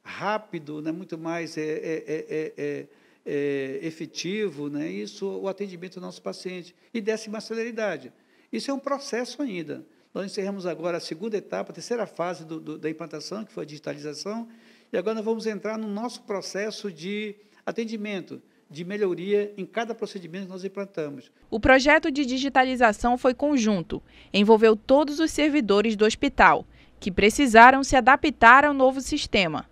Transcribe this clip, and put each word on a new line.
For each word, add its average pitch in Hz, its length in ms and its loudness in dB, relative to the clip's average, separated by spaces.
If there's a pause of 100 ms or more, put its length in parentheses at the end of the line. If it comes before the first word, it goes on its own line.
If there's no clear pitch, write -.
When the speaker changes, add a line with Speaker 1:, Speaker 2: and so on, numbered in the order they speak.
Speaker 1:
rápido, 165 800 -8
né? 160 120 -6
Muito 180 240 -10
mais, 165 400 -8
é, 156 40 -6
é, 156 460 -6
é, 156 220 -6
é, 156 280 -6
é, 143 300 -8 (380)
é, 139 600 -4
efetivo, 165 840 -8
né? 147 200 -6
Isso, 202 380 -10
o 190 220 -6
atendimento 185 460 -12
do 180 60 -14
nosso 180 200 -16
paciente 185 520 -12 (200)
e 233 80 -6
desse 220 260 -4
uma 214 140 -10
celeridade. 220 720 -8 (360)
Isso 220 220 -6
é - 20 -2
um 269 60 -6
processo 269 640 -6
ainda. 165 440 -8 (280)
Nós 190 140 -6
encerramos 196 380 -8
agora 170 300 -4
a 170 60 -6
segunda 185 340 -8
etapa, 190 380 -8
a - 20 -18
terceira 214 320 -6
fase 165 380 -8
do, 160 160 -12
do, 156 160 -10
da 156 120 -6
implantação, 160 540 -10
que 208 80 -16
foi 175 120 -10
a 151 40 -12
digitalização, 151 800 -10 (460)
e - 40 -2
agora 208 180 -2
nós 220 100 -8
vamos 220 200 -4
entrar 214 320 -6
no 220 120 -8
nosso 226 320 -8
processo 202 680 -8
de 202 460 -8 (300)
atendimento, 208 760 -8 (280)
de 156 160 -12
melhoria 202 720 -2
em 185 80 -8
cada 226 280 -6
procedimento 190 520 -10
que 180 80 -16
nós 185 100 -12
implantamos. 190 680 -10 (220)
Speaker 2:
O 220 80 -4
projeto 285 500 6
de 285 140 -2
digitalização 254 960 2
foi 254 160 2
conjunto, 220 680 0 (320)
envolveu 214 440 6
todos 285 420 4
os 320 100 2
servidores 226 680 2
do 214 80 4
hospital, 214 600 4 (320)
que - 140 -6
precisaram 240 720 8
se 269 120 0
adaptar 254 680 8
ao 294 100 2
novo 269 280 2
sistema. 196 720 -2